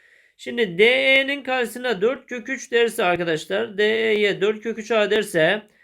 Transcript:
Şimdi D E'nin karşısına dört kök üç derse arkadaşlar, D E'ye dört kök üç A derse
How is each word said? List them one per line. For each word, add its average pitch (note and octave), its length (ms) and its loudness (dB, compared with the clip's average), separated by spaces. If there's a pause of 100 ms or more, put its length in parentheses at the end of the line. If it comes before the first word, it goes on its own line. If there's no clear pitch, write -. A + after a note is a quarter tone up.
(360)
Şimdi A3+ 420 -4
D G#3 60 8
E'nin C4+ 580 2
karşısına B3 580 -4
dört C4 260 -2
kök B3 220 -10
üç C4 240 -10
derse A#3 320 2
arkadaşlar, F3 760 -2
D G#3 60 4
E'ye G#3+ 560 0
dört G#3+ 220 -2
kök A3+ 160 -6
üç G#3+ 120 -10
A G#3 200 2
derse G3 520 2 (220)